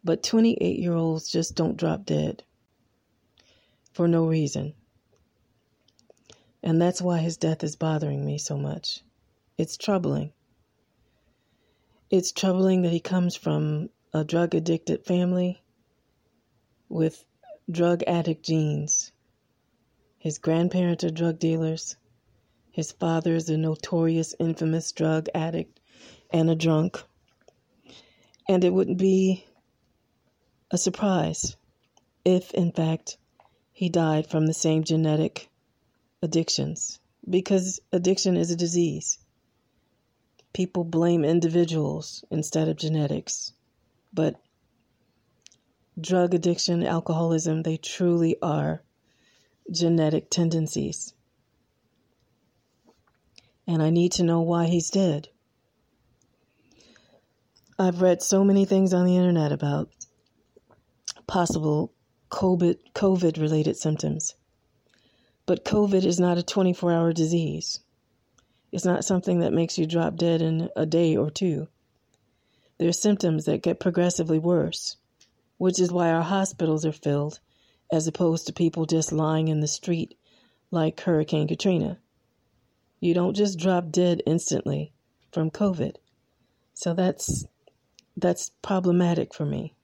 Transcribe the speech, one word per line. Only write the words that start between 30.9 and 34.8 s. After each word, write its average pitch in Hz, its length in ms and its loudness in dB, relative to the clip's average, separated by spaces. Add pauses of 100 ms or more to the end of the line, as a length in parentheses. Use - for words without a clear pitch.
if, 180 300 2
in 170 160 0
fact, - 480 -4 (540)
he 180 160 -4
died 156 420 0
from 156 160 2
the 160 80 0
same 156 300 0